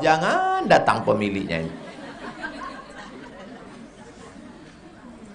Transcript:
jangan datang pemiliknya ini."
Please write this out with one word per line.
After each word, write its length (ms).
jangan 640
datang 400
pemiliknya 560
ini." 120